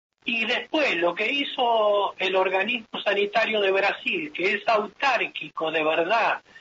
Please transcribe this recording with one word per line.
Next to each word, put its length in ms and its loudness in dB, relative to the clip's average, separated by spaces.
Y 220 -4
después 500 0
lo 180 0
que 160 -2
hizo 880 2
el 180 -2
organismo 680 -2
sanitario 560 0
de 120 2
Brasil, 640 -2
que 200 -2
es 140 -4
autárquico 1040 -2
de 120 0
verdad, 580 0